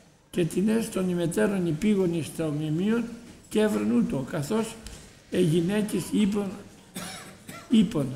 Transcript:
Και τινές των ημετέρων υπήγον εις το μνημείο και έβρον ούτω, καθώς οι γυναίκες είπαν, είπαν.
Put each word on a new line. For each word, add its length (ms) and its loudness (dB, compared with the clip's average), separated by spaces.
Και 160 0
τινές 440 0
των 200 -2
ημετέρων 580 0
υπήγον 460 2
εις 240 -2
το 80 -2
μνημείο 580 0
και 100 0
έβρον 320 2
ούτω, 400 2
καθώς 440 -2
οι 120 2
γυναίκες 680 2
είπαν, 380 2
είπαν. 460 4